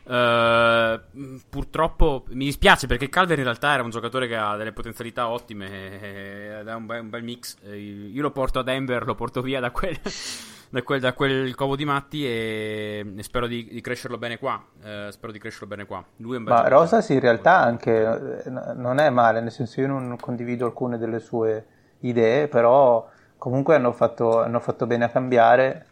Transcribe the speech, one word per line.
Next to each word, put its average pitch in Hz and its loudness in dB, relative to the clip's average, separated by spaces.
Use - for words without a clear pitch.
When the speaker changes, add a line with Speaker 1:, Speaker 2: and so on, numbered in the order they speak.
Speaker 1:
Eh, 117 4
purtroppo 156 2
mi 131 -4
dispiace 151 4
perché 123 -2
Calver 175 2
in 135 -2
realtà 135 0
era 127 0
un 117 -6
giocatore 117 -4
che 117 -6
ha 104 -2
delle 107 -8
potenzialità 117 -8
ottime, 107 -8
eh, 101 -14
ed 104 -16
è 113 -10
un 113 -12
bel, 117 -8
un 110 -14
bel 117 -10
mix. 120 -12
Eh, 101 -16
io 104 -10
lo 143 -2
porto 131 -2
a 131 -2
Denver, 127 -2
lo 117 -4
porto 117 -6
via 131 -4
da 123 -4
quel, - -4
<laughs> - -14
da 127 -4
quel, 139 -2
da 127 0
quel 131 0
covo 139 -2
di 147 -6
matti 143 -4
e, 107 -6
e 104 -12
spero 120 -4
di, 120 -8
di 117 -12
crescerlo 120 -8
bene 117 -10
qua. 120 -4
Eh, 104 -12
spero - -16
di 107 -16
crescerlo 110 -14
bene 101 -12
qua. 95 -10
Lui 117 -8
è 123 -4
un 113 -8
bel 120 2
Speaker 2:
Ma 117 6
Speaker 1:
giocatore. 143 6
Speaker 2:
Rosas 170 2
in 135 4
realtà 127 6
Speaker 1:
Molto 131 4
Speaker 2:
anche, 113 0
eh, 135 -10
n-, 127 -8
non 127 -2
è 151 4
male, 113 4
nel 117 -4
senso - -6
io 135 2
non 127 -4
condivido 120 -4
alcune 120 -4
delle 113 -4
sue 110 -2
idee, 123 4
però 120 6
comunque 139 2
hanno 123 4
fatto, 113 2
hanno 117 0
fatto - -4
bene 120 0
a 117 0
cambiare 127 4